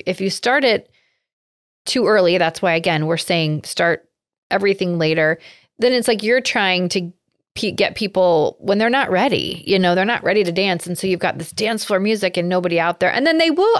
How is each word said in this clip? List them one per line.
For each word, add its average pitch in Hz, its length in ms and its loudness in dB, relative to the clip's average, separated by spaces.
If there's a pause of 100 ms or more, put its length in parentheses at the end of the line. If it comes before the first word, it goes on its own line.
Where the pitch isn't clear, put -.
if - 160 -4
you 190 80 -2
start 262 340 0
it 226 260 0 (960)
too 233 220 0
early, 185 300 4
that's 165 240 0
why, 175 120 2
again, 165 320 0
we're 165 120 0
saying 156 480 -2
start - 420 -2 (440)
everything 190 480 0
later, 160 400 0 (400)
then 247 120 2
it's 247 160 0
like 220 140 0
you're 233 180 2
trying 185 480 0
to 175 240 -4 (440)
pe-, 208 160 -4
get 185 240 -2
people 180 640 0
when 202 180 0
they're 226 140 0
not 269 180 -2
ready, 180 560 -2
you 196 140 0
know, 175 160 2
they're 185 100 0
not 233 180 -4
ready 202 200 2
to 175 80 -2
dance. 185 340 -2
And 175 140 -6
so 196 80 -4
you've 175 120 0
got 160 200 -2
this 160 120 -12
dance 214 320 -4
floor 196 160 0
music 202 380 -2
and 175 100 0
nobody 175 320 0
out 170 200 -2
there. 180 120 2
And 269 140 0
then 320 140 2
they 330 100 4
will 381 300 2